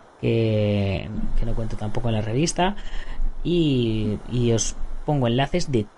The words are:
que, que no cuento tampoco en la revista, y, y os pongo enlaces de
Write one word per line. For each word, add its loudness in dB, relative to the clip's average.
que, 0
que 4
no 2
cuento -2
tampoco -2
en 0
la 0
revista, 0
y, 0
y 2
os 0
pongo 0
enlaces 0
de 0